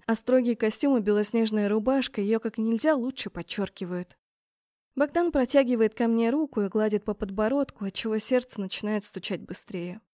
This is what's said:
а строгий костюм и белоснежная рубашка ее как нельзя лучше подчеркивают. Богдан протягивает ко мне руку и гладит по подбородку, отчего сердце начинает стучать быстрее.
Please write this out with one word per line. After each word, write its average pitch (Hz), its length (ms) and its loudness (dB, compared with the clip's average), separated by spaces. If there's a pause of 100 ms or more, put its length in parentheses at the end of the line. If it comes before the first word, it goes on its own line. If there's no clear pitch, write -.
а 226 80 2
строгий 247 400 2
костюм 254 400 2
и 226 60 2
белоснежная 208 680 2
рубашка 220 540 0
ее 220 180 0
как 220 180 -6
нельзя 226 380 2
лучше 247 340 -6
подчеркивают. 180 840 -8 (800)
Богдан 302 360 0
протягивает 247 640 4
ко 233 140 0
мне 233 220 2
руку 277 320 -2
и 196 60 0
гладит 214 380 0
по 214 80 -4
подбородку, 214 720 -2
отчего 220 320 -4
сердце 247 420 0
начинает 208 460 -4
стучать - 360 -6
быстрее. 180 600 -8 (120)